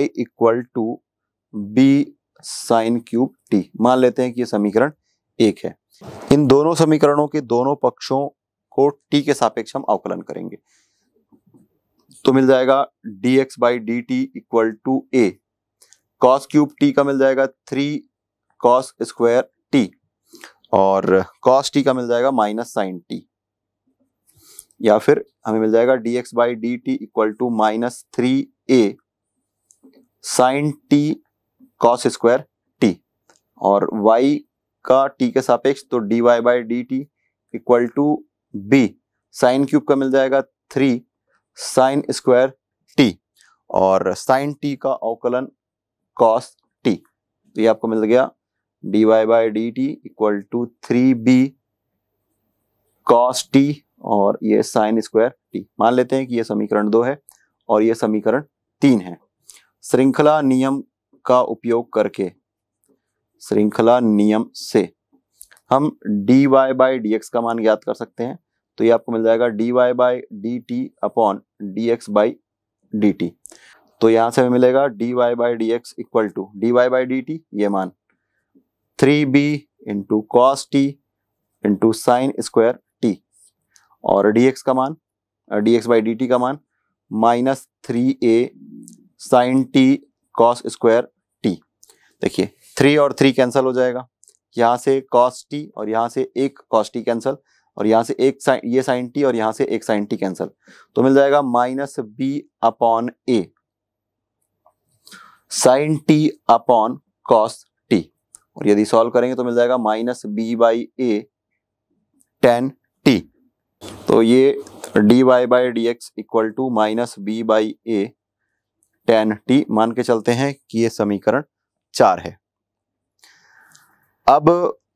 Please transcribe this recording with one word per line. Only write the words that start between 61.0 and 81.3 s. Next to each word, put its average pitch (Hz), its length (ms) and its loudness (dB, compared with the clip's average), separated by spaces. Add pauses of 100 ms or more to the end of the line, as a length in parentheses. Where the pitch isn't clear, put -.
का 127 180 2
उपयोग 117 500 -6
करके, 101 380 -4 (1120)
श्रृंखला 107 580 2
नियम 107 440 2 (120)
से - 240 -2 (920)
हम 139 180 2 (400)
dy 127 100 4 (100)
by 131 520 2
dx 107 280 -4
का 120 120 -4
मान 117 220 -4
ज्ञात 107 220 0
कर - 100 -6
सकते - 300 -12
हैं। 143 140 -10 (400)
तो 117 60 -2
ये 113 60 4
आपको 117 220 0
मिल 113 120 -4
जाएगा 113 280 2
dy 113 200 -4
by 123 380 0 (340)
dt 120 340 -10 (260)
upon 104 360 -2 (360)
dx 117 340 -4
by 104 160 2 (640)
dt। 104 380 -2 (720)
तो 113 100 4
यहाँ 113 200 2
से 135 100 0
हमें 123 100 2
मिलेगा 127 420 2
dy 117 220 -8
by 120 360 0 (100)
dx 113 400 -4
equal 110 320 -2
to 95 140 -8 (100)
dy 113 180 -2
by 127 320 2
dt, 131 320 -6 (160)
ये 104 140 -2
मान 95 240 -4 (1080)
थ्री 147 280 2
बी 143 420 0 (220)
into 101 300 -4 (140)
cos 131 400 2
t 139 100 2 (800)